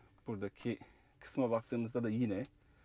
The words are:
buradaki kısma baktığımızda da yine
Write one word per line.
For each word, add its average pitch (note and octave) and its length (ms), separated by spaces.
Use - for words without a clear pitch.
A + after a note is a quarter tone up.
buradaki G#2 520
kısma B2+ 300
baktığımızda A#2 520
da A2+ 80
yine A2 360